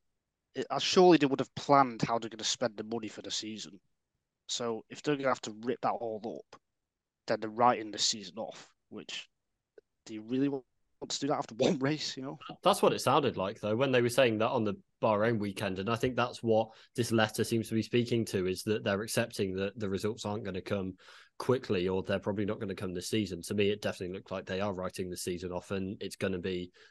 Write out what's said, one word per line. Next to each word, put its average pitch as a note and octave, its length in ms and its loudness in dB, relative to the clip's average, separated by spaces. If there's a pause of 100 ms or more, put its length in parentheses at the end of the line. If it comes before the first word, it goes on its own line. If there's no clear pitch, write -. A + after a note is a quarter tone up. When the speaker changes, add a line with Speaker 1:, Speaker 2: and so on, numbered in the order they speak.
(560)
Speaker 1:
it, C3 160 -4
uh, C3+ 80 0
surely F3+ 400 8
they C#3+ 80 4
would C3 120 2
have - 140 -2
planned C3+ 480 4
how A#2 160 0
they're A2 140 -4
gonna G#2+ 120 -12
spend A2 340 -2
the G#2+ 60 -8
money A2 260 -6
for - 120 -14
the G2+ 80 -12
season. G#2+ 500 -8 (680)
So A#2 420 -4
if A#2+ 140 -16
they're D3+ 120 2
gonna C#3 120 0
have B2 140 2
to G#2+ 200 -8
rip A#2+ 200 -2
that A2+ 100 2
all G#2+ 500 -6 (100)
up, - 80 -20 (680)
then A2 140 0
they're A2 100 -6
writing A2 400 2
the - 80 -10
season G2+ 400 -4
off, - 280 -12 (220)
which - 400 -12 (760)
do A2 80 -12
you G#2+ 60 -10
really C3 280 0
want C3+ 140 -6 (460)
to - 100 -4
do C#3 80 -4
that C#3+ 100 0
after - 180 -6
<laughs> A2 40 -10
one F3 180 4
race, C#3+ 400 -2
you C3 60 -10
know? D3+ 160 -10 (240)
Speaker 2:
That's G3+ 180 6
what F3+ 120 6
it G2+ 80 -4
sounded C3 360 4
like, G2 220 -2
though, G#2+ 160 0
when C3 160 2
they B2+ 100 6
were A#2+ 80 4
saying A#2 300 4
that A2+ 100 4
on B2+ 140 0
the G2+ 100 0 (260)
Bahrain A2 380 4
weekend. G2+ 400 -4
And G2 140 -2
I A#2 40 2
think B2+ 200 0
that's A#2+ 260 0
what A2+ 280 4 (260)
this A2 160 0
letter A2 320 4
seems A2 260 -2
to A2+ 60 -2
be A2 80 2
speaking A#2 420 0
to, F#2 220 -2
is F#2 160 -4
that G#2+ 200 -2
they're G2+ 200 0
accepting G#2+ 540 -2
that G2 200 -4
the G#2+ 120 -4
results G#2 360 -4
aren't G#2 200 -4
gonna F#2 160 -6
come F#2+ 340 -4 (420)
quickly, G#2 500 0
or F#2 140 0
they're G2 160 -2
probably G#2 280 -2
not G2+ 140 -4
gonna G2 140 -6
come F#2 220 -6
this F2 140 -6
season. F#2+ 340 -2
To - 100 -6
me, G2+ 160 4
it G#2+ 140 -4
definitely F#2 320 -6
looked - 160 -12
like F#2+ 160 -8
they F#2 140 -4
are G2+ 120 -2
writing F#2 380 -6
the E2+ 60 -10
season F2+ 340 -6
off, F2+ 180 -8
and G2 320 -4
it's G2 140 -10
gonna F#2+ 240 -2
be F2+ 320 -6 (200)